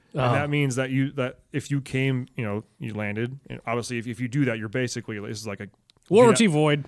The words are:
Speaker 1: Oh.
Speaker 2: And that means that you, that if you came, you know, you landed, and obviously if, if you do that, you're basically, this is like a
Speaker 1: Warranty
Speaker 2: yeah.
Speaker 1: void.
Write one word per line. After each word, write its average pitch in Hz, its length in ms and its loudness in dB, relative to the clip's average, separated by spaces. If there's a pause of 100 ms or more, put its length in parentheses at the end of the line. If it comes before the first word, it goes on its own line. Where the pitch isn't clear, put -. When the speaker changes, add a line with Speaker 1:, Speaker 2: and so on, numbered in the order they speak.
(160)
Speaker 1:
Oh. 156 60 -2
Speaker 2:
And 123 120 4
that 143 160 0
means 143 280 0
that 131 120 -2
you, 135 220 0
that 135 260 -4 (160)
if 143 160 -4
you 143 120 0
came, 131 440 -2 (100)
you 127 80 -6
know, 104 200 -4 (160)
you 113 160 -8
landed, 107 520 -4
and 120 200 -14
obviously 117 320 -4
if, 113 80 -8
if 113 120 -8
you 123 80 -4
do 135 180 2
that, 113 120 0
you're 110 120 -6
basically, 120 500 -4
this 104 200 -10
is 107 60 -12
like 101 140 -8
a 104 80 -12 (420)
Speaker 1:
Warranty 226 360 8
Speaker 2:
yeah. 196 40 6
Speaker 1:
void. 147 380 2